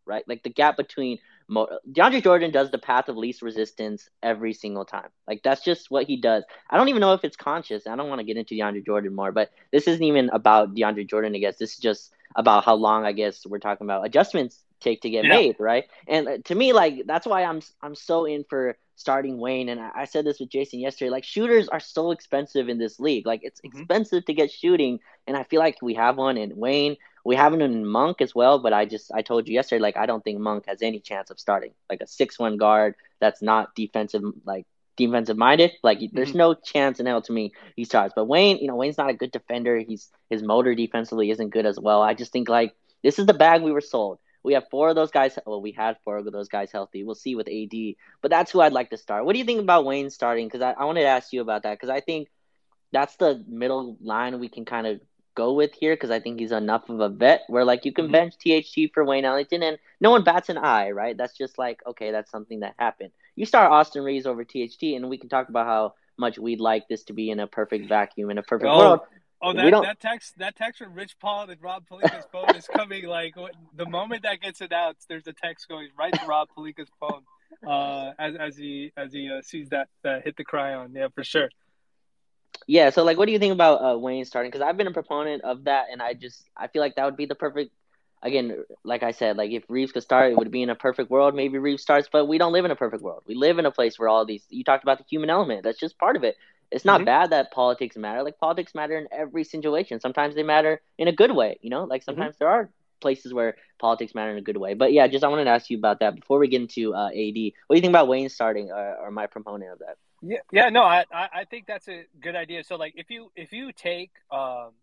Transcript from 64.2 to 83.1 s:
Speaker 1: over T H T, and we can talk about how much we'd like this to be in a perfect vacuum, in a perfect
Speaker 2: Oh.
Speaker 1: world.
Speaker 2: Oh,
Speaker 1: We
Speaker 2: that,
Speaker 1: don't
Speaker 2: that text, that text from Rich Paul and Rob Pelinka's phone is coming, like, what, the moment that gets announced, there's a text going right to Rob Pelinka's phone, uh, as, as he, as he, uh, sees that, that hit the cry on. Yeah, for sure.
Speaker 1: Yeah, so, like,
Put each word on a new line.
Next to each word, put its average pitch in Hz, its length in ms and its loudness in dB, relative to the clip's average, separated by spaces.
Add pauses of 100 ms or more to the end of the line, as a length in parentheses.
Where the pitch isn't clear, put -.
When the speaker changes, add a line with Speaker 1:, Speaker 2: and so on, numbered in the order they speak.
Speaker 1:
over 120 180 -6
T 127 160 -10
H 120 160 -8
T, 156 180 -4
and 127 140 -8
we 131 80 -8
can 123 140 -20
talk 131 180 -2
about 117 180 -2
how 110 280 0 (240)
much 120 200 -4
we'd 113 220 -6
like 113 260 0
this - 180 -8
to 107 100 -16
be 110 160 -6
in 104 100 -6
a 104 60 -6
perfect 104 420 -6
vacuum, 104 420 -2
in 101 60 -6
a 104 60 -4
perfect 123 280 -2
Speaker 2:
Oh. 151 80 6
Speaker 1:
world. 190 220 8 (420)
Speaker 2:
Oh, 180 80 -4
Speaker 1:
We 180 60 -4
Speaker 2:
that, - 160 6
Speaker 1:
don't 214 100 6
Speaker 2:
that 202 180 -6
text, 226 380 -10
that 190 180 -10
text 226 220 -10
from 196 160 -20
Rich 190 240 -16
Paul 202 320 -8
and 165 100 -20
Rob 180 260 -14
Pelinka's 185 460 -2
phone 185 220 2
is - 120 -8
coming, 196 380 -6
like, 170 320 -8
what, 180 160 -14 (220)
the 160 100 -10
moment 196 380 -8
that 202 180 -6
gets 196 220 -12
announced, 170 440 -4
there's 160 200 -14
a 156 80 -14
text - 340 -12
going 156 300 -16
right 160 160 -4
to 156 120 -6
Rob 151 300 -2
Pelinka's 151 320 -16 (100)
phone, 147 260 -10 (420)
uh, 139 520 -6
as, 156 180 -8
as 151 200 -10
he, 143 400 -14
as 139 160 -12
he, 139 180 -12
uh, 135 120 -10
sees 151 260 -14
that, 139 200 -4 (140)
that 135 220 -6
hit 151 120 -8
the 151 80 -14
cry 139 280 -6
on. 127 220 -12
Yeah, 135 200 -4
for 135 100 -10
sure. 143 260 -2 (1160)
Speaker 1:
Yeah, 151 220 6
so, 165 160 4
like, 165 140 2